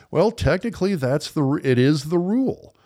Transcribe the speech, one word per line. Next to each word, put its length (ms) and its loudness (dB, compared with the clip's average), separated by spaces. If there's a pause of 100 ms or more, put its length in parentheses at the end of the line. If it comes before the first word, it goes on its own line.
(100)
well, 200 2
technically 640 -2
that's 380 -2
the, 120 0
r-, 180 0
it 160 2
is 260 2
the 140 0
rule. 560 -2 (120)